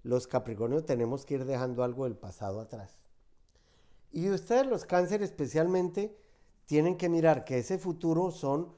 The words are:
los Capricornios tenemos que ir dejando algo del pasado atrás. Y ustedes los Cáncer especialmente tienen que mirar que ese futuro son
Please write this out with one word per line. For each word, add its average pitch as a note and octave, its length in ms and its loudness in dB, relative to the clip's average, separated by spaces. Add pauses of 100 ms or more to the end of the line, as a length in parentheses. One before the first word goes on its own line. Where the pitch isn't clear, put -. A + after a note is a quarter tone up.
los B2 240 0
Capricornios A#2+ 580 -2
tenemos B2 400 -2
que C#3+ 80 -6
ir C3 100 -2
dejando B2+ 380 -2
algo B2 220 -2
del A2+ 120 -4
pasado G2+ 440 -8
atrás. G#2+ 400 -14 (1120)
Y F3 180 -2
ustedes A#3 360 2
los A#3+ 180 -2
Cáncer F3+ 380 2
especialmente F3+ 960 0 (480)
tienen D#3+ 320 2
que F3+ 120 0
mirar E3 360 4
que C3 140 -2
ese F#3 200 -2
futuro F3 520 0
son D#3 480 -2